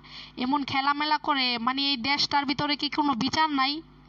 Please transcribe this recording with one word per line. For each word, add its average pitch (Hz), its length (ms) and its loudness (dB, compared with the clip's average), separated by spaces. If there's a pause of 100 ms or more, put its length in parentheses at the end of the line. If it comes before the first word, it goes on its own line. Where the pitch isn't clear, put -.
(380)
এমন 269 260 0
খেলামেলা 285 540 0
করে, 262 400 0
মানে, 262 320 0
এই 277 80 0
দেশটার 285 480 0
ভিতরে 294 300 0
কি 285 140 -2
কোনো 294 240 2
বিচার 269 360 2
নাই? 285 320 0 (280)